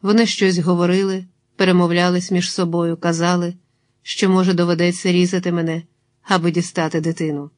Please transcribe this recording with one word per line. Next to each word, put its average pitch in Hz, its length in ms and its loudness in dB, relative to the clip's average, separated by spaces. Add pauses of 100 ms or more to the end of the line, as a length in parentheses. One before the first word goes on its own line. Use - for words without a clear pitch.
вони 214 240 4
щось 190 320 2
говорили, 180 680 0 (300)
перемовлялись 180 760 2
між 180 200 0
собою, 170 460 -2
казали, 175 560 -2 (480)
що, - 280 -2
може, 185 240 2
доведеться 175 580 0
різати 180 400 0
мене, 165 320 -4 (400)
аби 175 280 0
дістати 165 500 -4
дитину. 156 560 -6